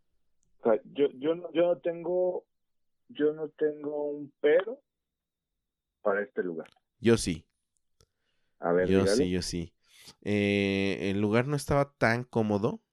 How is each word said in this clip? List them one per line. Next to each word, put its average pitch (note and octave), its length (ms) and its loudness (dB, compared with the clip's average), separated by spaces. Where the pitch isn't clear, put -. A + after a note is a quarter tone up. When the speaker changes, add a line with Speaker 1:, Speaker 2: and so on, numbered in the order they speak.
Speaker 1:
O - 40 -20
sea, A2 220 4
yo, C#3 200 0
yo D#3 160 -2
no, F3 180 -12
yo E3+ 140 2
no F3 100 2
tengo, F3 680 -4
yo D3 240 0
no D#3 160 -8
tengo D3 600 -4
un D3 300 -10
pero G3 400 2
para G#2 220 -2
este - 180 -8
lugar. E2 260 -6
Speaker 2:
Yo A#2 180 4
sí. F2+ 280 -6
Speaker 1:
A F2 120 -2
ver, F2+ 180 2
Speaker 2:
Yo F#2+ 120 6
Speaker 1:
dígale. G2 220 4
Speaker 2:
sí, F2+ 60 0
yo F2+ 140 0
sí. F2 320 -8
Eh, G2 880 0
el G2+ 100 -2
lugar A2 260 2
no D3 80 -2
estaba C#3+ 440 -2
tan A#2+ 240 2
cómodo A2 580 -2